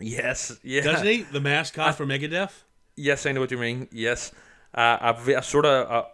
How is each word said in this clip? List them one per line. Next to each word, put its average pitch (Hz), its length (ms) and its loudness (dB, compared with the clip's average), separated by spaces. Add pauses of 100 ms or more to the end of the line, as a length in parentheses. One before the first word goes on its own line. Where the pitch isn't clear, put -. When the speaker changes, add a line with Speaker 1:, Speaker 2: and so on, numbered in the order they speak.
Speaker 1:
Yes, 120 640 -6
yeah. 135 180 0
Speaker 2:
Doesn't 156 240 2
he? 226 160 2
The 143 180 -6
mascot 151 480 0
Speaker 1:
I 139 40 2
Speaker 2:
for 151 140 -6
Megadeth? 151 560 -4 (340)
Speaker 1:
Yes, 143 300 0
I 139 60 0
know 135 80 0
what 127 120 0
you 123 60 -4
mean. 120 340 -4
Yes. 117 400 -4 (420)
Uh, 117 260 4
I've, 120 280 0
I 131 120 4
sorta, 147 280 2
uh, 120 460 2